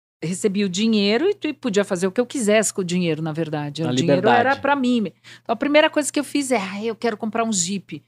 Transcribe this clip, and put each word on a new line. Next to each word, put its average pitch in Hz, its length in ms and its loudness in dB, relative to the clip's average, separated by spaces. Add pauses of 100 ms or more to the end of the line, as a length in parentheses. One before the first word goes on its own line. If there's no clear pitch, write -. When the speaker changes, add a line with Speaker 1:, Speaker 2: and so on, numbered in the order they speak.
(220)
Speaker 1:
recebi 190 400 -2
o 196 60 0
dinheiro 214 640 2
e, 320 180 -4
e 302 60 -4
podia 202 320 0
fazer 185 200 -2
o 185 60 -2
que 247 80 -2
eu 240 60 2
quisesse 214 480 2
com 196 80 -4
o - 20 -2
dinheiro, 170 380 0
na 160 100 -4
verdade. 151 500 -6
Speaker 2:
A 160 60 -2
Speaker 1:
O 127 60 -2
dinheiro 131 260 4
Speaker 2:
liberdade. 240 200 4
Speaker 1:
era 262 160 2
pra 285 200 0
mim. 247 220 2 (440)
Então, 226 120 -2
a - 20 -12
primeira 302 320 4
coisa 302 240 -2
que 294 80 -2
eu 277 40 -2
fiz 277 280 -4
é, 226 60 2
"Ah, 196 260 -6
eu 226 120 -4
quero 226 200 -2
comprar 226 280 -4
um 226 80 -2
Jeep." 180 560 -4